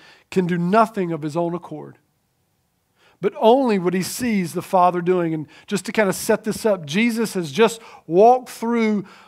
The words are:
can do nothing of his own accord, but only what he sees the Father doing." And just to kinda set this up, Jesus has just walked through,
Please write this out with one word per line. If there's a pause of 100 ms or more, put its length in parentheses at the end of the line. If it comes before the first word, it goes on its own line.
(320)
can
do
nothing
of
his
own
accord, (1200)
but
only
what
he
sees
the
Father
doing."
And (220)
just
to
kinda
set
this
up,
Jesus
has
just (280)
walked
through, (240)